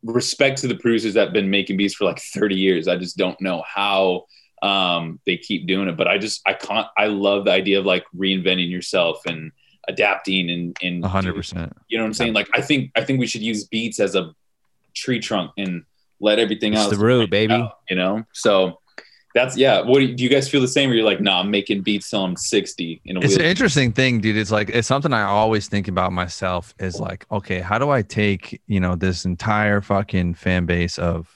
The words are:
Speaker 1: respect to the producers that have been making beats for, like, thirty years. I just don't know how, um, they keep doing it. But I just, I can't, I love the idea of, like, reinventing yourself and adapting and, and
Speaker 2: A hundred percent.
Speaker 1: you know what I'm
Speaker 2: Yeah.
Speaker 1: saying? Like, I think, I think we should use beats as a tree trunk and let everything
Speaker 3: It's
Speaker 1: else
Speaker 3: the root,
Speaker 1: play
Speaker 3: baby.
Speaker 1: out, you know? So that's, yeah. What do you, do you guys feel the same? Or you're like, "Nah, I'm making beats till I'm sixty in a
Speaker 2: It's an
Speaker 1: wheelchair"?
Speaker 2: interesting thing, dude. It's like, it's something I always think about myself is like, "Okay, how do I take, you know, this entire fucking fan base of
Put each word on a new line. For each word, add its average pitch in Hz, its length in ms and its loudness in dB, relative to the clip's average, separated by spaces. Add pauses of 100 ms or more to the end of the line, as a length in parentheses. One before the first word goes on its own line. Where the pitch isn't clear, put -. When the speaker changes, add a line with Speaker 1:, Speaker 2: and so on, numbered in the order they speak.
Speaker 1:
respect 123 560 2
to 135 80 -4
the 117 80 -2
producers 113 380 0
that 107 140 4
have 87 60 -10
been 98 160 2
making 98 280 0
beats 98 160 0
for, - 100 -4
like, 87 160 0
thirty - 360 -2
years. 92 340 2
I 90 80 2
just 90 180 -8
don't 90 240 -2
know 92 260 -4
how, 95 600 0 (360)
um, 87 640 0
they 90 120 0
keep 87 280 -6
doing 95 220 0
it. 87 80 -4
But 82 140 0
I 101 80 2
just, 104 280 -6
I 98 60 2
can't, 104 360 -4 (100)
I 104 80 2
love 101 400 0
the 98 60 4
idea 98 280 2
of, 95 60 -2
like, 92 180 0 (100)
reinventing 92 560 0
yourself 87 560 -2
and 80 280 -10 (340)
adapting 95 600 0
and, 85 340 -6
and 87 220 -4
Speaker 2:
A - 20 0
hundred 92 280 -2
percent. 85 360 -8 (160)
Speaker 1:
you 113 100 -4
know 113 60 -2
what 110 40 -2
I'm 107 40 -4
Speaker 2:
Yeah. 107 60 -8
Speaker 1:
saying? 117 160 0
Like, 104 200 0
I 120 60 2
think, 135 380 -2
I 123 80 0
think 135 160 0
we 117 60 -2
should 110 160 -6
use 107 220 -4
beats 113 360 -4
as 95 140 0
a 87 180 -2 (600)
tree 120 260 -4
trunk 95 380 -4
and 92 280 -6 (340)
let 107 200 4
everything 107 320 0
Speaker 3:
It's 107 120 2
Speaker 1:
else 101 100 2
Speaker 3:
the 101 100 0
root, 117 260 4
Speaker 1:
play 107 180 4
Speaker 3:
baby. 107 60 4
Speaker 1:
out, 113 260 -2 (100)
you 92 80 0
know? 98 340 -2
So 95 480 2 (560)
that's, 131 220 2
yeah. 123 240 6
What 139 180 6
do 135 60 4
you, 127 100 -4
do 127 80 -2
you 127 60 2
guys 135 180 4
feel 143 140 2
the 131 80 2
same? 135 200 2
Or 123 40 2
you're 113 100 4
like, 101 160 2
"Nah, 95 220 2
I'm 98 100 -2
making 101 300 0
beats 104 300 -4
till 101 120 -2
I'm 90 140 -4
sixty - 680 -4
in 92 140 -6
a - 20 -2
Speaker 2:
It's 90 140 0
an 95 60 2
Speaker 1:
wheelchair"? 160 100 2
Speaker 2:
interesting 147 420 2
thing, 127 300 2
dude. 107 160 0
It's 104 140 0
like, 104 180 0
it's 117 180 0
something 139 240 0
I 110 120 2
always 104 440 2
think 101 220 -2
about 92 240 0
myself 90 680 -4
is 92 180 -6
like, - 320 -8
"Okay, 95 300 -4
how 95 180 -2
do 139 120 0
I 131 140 2
take, - 640 -2
you 98 120 2
know, 90 160 2
this 90 300 -2
entire 104 560 0
fucking 98 540 0
fan 90 300 0
base 87 320 0
of 85 380 -2